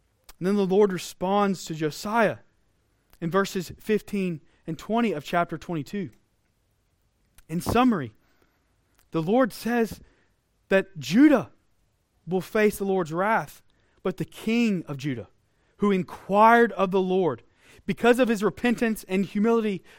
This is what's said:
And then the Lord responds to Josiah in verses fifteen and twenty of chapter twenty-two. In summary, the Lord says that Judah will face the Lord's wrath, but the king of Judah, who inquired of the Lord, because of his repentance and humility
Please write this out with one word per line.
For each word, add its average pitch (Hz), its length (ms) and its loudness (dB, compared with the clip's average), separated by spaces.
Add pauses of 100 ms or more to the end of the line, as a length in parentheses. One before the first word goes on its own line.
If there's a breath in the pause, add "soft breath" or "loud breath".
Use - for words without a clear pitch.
(380)
And 170 100 -4
then 202 80 0
the 196 120 0
Lord 190 260 2
responds 196 720 -2
to 170 80 -8
Josiah 160 640 -2 (840)
in 170 120 -6
verses 190 480 -2
fifteen 190 600 -4 (260)
and 165 100 -8
twenty 226 340 -2
of 147 120 -6
chapter 170 340 -2
twenty-two. 165 540 -8 (1400)
In 165 100 -4
summary, 208 540 0 (1000)
the 165 100 -2
Lord 214 300 2
says 226 480 -4 (720)
that 190 300 0
Judah 208 500 4 (800)
will 180 140 -2
face 214 360 0
the 202 80 -6
Lord's 185 260 -2
wrath, 185 520 -4 (400)
but 185 140 -4
the 160 80 -4
king 220 640 -2
of 143 100 -10
Judah, 123 300 -8 (500)
who 202 140 0
inquired 214 800 4
of 190 180 -2
the 190 100 2
Lord, 185 400 0 (440 soft breath)
because 233 340 2
of 254 80 4
his 214 160 0
repentance 226 640 0
and 190 180 0
humility 214 580 0 (160 soft breath)